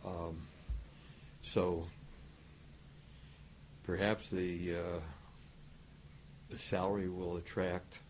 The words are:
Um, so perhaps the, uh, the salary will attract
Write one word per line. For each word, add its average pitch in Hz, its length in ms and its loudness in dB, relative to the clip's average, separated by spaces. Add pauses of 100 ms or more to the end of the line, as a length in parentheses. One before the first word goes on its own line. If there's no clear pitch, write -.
Um, 85 320 0 (1040)
so 90 440 4 (2000)
perhaps 98 460 6
the, 90 460 4
uh, 87 240 2 (1500)
the - 100 -4
salary 95 500 4
will 90 280 2
attract 90 720 2